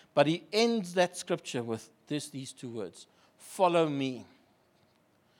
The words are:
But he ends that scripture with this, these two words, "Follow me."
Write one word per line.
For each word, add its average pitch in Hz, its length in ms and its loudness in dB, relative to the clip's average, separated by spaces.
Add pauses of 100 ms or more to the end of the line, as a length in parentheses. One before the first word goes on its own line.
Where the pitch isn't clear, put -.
(140)
But 143 140 6
he 165 260 -2
ends 220 400 0
that 180 240 0
scripture 156 460 -6
with 113 260 -6 (180)
this, 147 220 -6
these 135 240 -12
two 131 160 -14
words, 104 360 -12 (320)
"Follow 170 520 4
me." 135 360 -4 (1160)